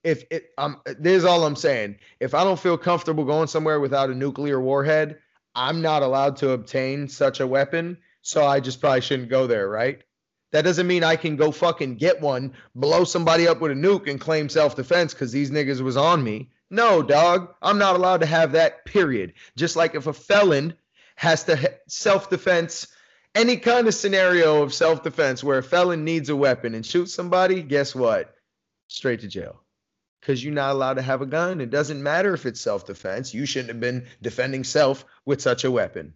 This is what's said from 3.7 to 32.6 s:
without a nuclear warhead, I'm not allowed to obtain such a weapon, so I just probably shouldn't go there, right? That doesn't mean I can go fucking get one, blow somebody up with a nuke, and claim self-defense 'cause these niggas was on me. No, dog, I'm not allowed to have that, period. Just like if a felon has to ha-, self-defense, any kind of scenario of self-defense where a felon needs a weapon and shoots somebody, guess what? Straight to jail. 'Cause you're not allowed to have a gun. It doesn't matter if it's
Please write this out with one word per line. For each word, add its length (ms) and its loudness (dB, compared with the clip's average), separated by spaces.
without 300 0
a 40 -6
nuclear 460 -4
warhead, 580 0
I'm 260 -2
not 220 0
allowed 360 0
to 120 0
obtain 580 -4
such 320 -2
a 60 0
weapon, 500 -2
so 220 0
I 160 2
just 200 -8
probably 200 2
shouldn't 300 -4
go 160 2
there, 220 0
right? 340 -4
That 100 2
doesn't 240 0
mean 180 2
I 120 2
can 200 -4
go 160 2
fucking 440 -2
get 240 2
one, 320 -4
blow 300 2
somebody 440 2
up 120 2
with 120 -2
a 20 -2
nuke, 360 0
and 100 -6
claim 280 -2
self-defense 680 0
'cause 180 -6
these 180 -2
niggas 300 -2
was 160 -2
on 260 4
me. 280 -6
No, 320 4
dog, 600 4
I'm 160 2
not 180 4
allowed 240 2
to 60 2
have 260 2
that, 320 2
period. 500 0
Just 200 -2
like 180 0
if 120 -6
a 60 -4
felon 640 2
has 280 0
to 120 2
ha-, 120 -2
self-defense, 1000 -2
any 220 2
kind 320 2
of 60 2
scenario 680 4
of 120 -2
self-defense 680 0
where 160 2
a 40 0
felon 420 0
needs 240 -2
a 80 -2
weapon 380 0
and 120 -10
shoots 280 -2
somebody, 480 0
guess 320 -2
what? 400 0
Straight 320 -4
to 80 -14
jail. 320 -12
'Cause 200 -2
you're 120 -8
not 180 -2
allowed 220 -2
to 80 -4
have 180 -2
a 60 -6
gun. 340 -4
It 100 -8
doesn't 320 -4
matter 300 0
if 140 -6
it's 140 -8